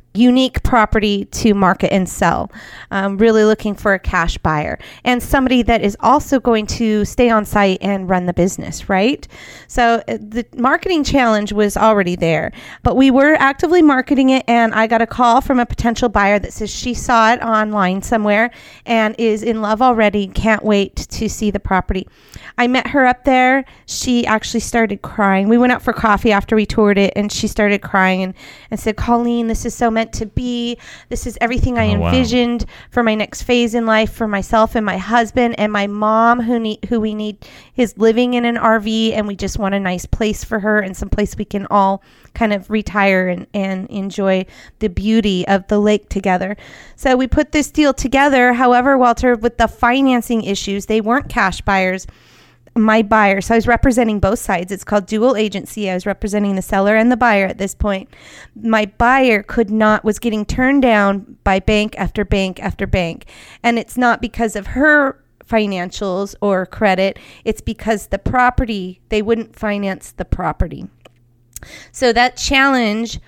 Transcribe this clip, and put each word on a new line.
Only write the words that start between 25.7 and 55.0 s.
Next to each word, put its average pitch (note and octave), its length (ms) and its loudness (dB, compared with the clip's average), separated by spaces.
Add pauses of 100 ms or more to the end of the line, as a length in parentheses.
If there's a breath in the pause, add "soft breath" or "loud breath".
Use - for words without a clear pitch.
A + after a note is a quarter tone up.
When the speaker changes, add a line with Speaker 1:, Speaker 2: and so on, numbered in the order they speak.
Speaker 1:
out - 100 -4
for A#3+ 100 0
coffee G#3+ 400 2
after G3+ 240 0
we G#3+ 100 2
toured G3+ 320 2
it, G3 160 2
and G#3 160 -2
she - 160 -4
started G#3 340 0
crying F#3 440 0
and, F#3 100 -8 (380 loud breath)
and A3 60 -6
said, - 180 -4
"Colleen, A#3+ 500 0
this A3+ 180 -4
is A#3 80 -6
so A#3 180 -2
meant A3+ 220 -2
to A3 140 -6
be. A#3+ 500 -6 (320 loud breath)
This - 180 -8
is A#3+ 140 -10
everything A#3+ 380 0
I G#3+ 160 0
Speaker 2:
Oh, - 60 0
wow. E2+ 80 0
Speaker 1:
envisioned A#3+ 580 0 (240 loud breath)
for A#3+ 120 0
my A3+ 120 0
next - 280 -6
phase A#3+ 320 0
in A#3 120 -2
life, A3 260 2
for A3 160 -4
myself A3 460 0
and A3 100 -2
my F#3 140 -4
husband A#3 600 0
and G#3+ 140 -2
my G3+ 140 -2
mom, A3 540 2
who A#3 180 -2
need, A3 300 -6
who A#3 120 0
we G#3+ 140 -2
need G#3+ 240 -8 (380 loud breath)
is G#3+ 200 0
living A3+ 380 2
in A#3+ 100 0
an A#3 140 -2
R A3+ 200 2
V, A3 360 -2
and G#3 120 -4
we G3+ 100 -8
just A#3+ 220 -6
want G3 160 -2
a G3+ 60 -2
nice F3+ 240 -4
place - 400 -4
for A3 160 -4
her G#3+ 200 0
and F#3+ 140 -6
some G3+ 140 -10
place - 280 -2
we G#3 100 -8
can G3 240 -8
all G3 320 2 (320 soft breath)
kind A3 180 -2
of G3 180 -6
retire G3 580 0
and, F3+ 260 -6
and F#3+ 340 -6
enjoy F#3+ 560 -2 (360 loud breath)
the G#3+ 80 0
beauty G3 600 0
of G3 200 0
the G#3 100 0
lake G#3 320 0
together." F#3+ 480 -2 (380 loud breath)
So C4 200 2
we C4 100 0
put D4 260 0
this D4+ 180 0
deal D4 240 2
together. C4+ 580 2
However, B3 460 2
Walter, B3 360 2
with A#3 220 -2
the A3+ 120 2
financing A#3+ 760 0
issues, G3 440 -6
they A3 140 0
weren't A#3 300 -2
cash G3 320 -2
buyers. F#3+ 440 -2 (720 soft breath)
My A3 260 4
buyer, G3+ 380 2
so A3+ 140 0
I - 40 4
was - 80 0
representing A3+ 540 2
both G3 180 0
sides. F#3 320 -6
It's F#3+ 140 -10
called G3+ 220 -2